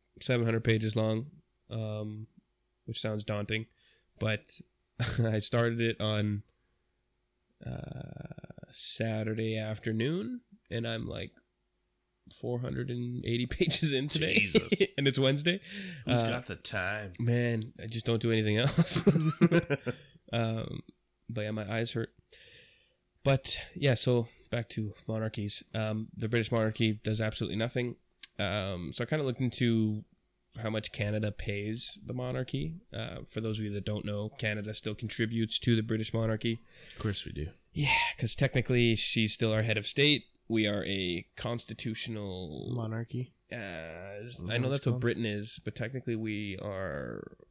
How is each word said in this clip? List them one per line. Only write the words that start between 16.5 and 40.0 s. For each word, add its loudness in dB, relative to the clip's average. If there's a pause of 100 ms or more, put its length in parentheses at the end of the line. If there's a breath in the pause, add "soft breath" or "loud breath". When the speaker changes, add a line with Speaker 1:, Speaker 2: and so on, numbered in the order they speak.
Speaker 2:
time? -4
Speaker 1:
man, 0 (100)
I -10
just -6
don't 2
do 2
anything 4
else. 8
<laughs> 2 (320)
Speaker 2:
<laughs> -2
Speaker 1:
Um, -2 (460)
but -6
yeah, -4
my -6
eyes 0
hurt. -4 (1120 loud breath)
But 2 (160)
yeah, 4
so 4 (220 loud breath)
back -4
to -4 (160)
monarchies. -2 (100)
Um, -2 (100)
the -4
British 0
monarchy 2
does -2
absolutely -2
nothing. -2 (420)
Um, -2
so -4
I -2
kinda -2
looked -2
into 2 (580)
how -4
much -4
Canada -2
pays -4
the -8
monarchy. -4 (160)
Uh, -8
for -8
those -2
of -4
you -4
that -6
don't -4
know, -4 (100)
Canada -2
still -2
contributes 0
to 6
the 4
British -2
monarchy. 0 (360 loud breath)
Speaker 2:
Of -8
course 0
we -10
do. -6 (240)
Speaker 1:
Yeah, 0 (280 loud breath)
'cause 2
technically 4
she's 4
still 2
our 2
head 0
of -4
state. 4 (200)